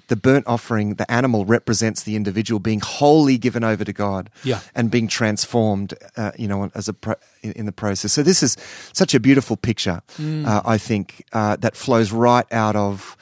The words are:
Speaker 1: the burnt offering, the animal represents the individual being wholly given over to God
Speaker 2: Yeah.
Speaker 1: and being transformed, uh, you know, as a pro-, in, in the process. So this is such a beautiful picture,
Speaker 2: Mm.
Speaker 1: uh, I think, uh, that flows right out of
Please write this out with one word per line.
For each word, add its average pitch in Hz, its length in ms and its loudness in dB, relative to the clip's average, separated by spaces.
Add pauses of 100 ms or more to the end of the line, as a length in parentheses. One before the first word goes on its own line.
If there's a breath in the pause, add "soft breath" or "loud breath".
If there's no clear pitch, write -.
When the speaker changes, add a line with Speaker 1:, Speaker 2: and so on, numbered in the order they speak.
Speaker 1:
the 120 80 0
burnt 135 300 2
offering, 107 480 -2
the 107 140 -4
animal 120 360 2
represents 110 580 0
the 107 140 -4
individual 104 420 -2
being 107 220 -2
wholly 147 560 4
given 117 260 -2
over 107 220 0
to 101 80 -6
God 98 360 -4 (140 loud breath)
Speaker 2:
Yeah. 120 160 -2 (160 loud breath)
Speaker 1:
and 117 160 0
being 117 160 2
transformed, 107 880 0 (240)
uh, 107 200 -4
you 104 120 -6
know, 98 260 -2
as 104 140 -6
a 101 40 -6
pro-, - 220 -6 (260)
in, 107 120 -10
in 107 120 -8
the 104 60 -6
process. 101 400 -4
So 151 100 2
this 175 220 4
is 127 140 0 (340 loud breath)
such - 240 0
a 127 60 6
beautiful 131 340 4
picture, - 460 -4 (180)
Speaker 2:
Mm. 156 260 -4
Speaker 1:
uh, 104 200 2
I 113 120 2
think, - 540 -4
uh, 107 300 0
that 113 160 -2
flows 113 340 2
right 120 400 4
out 110 240 0
of 101 460 -4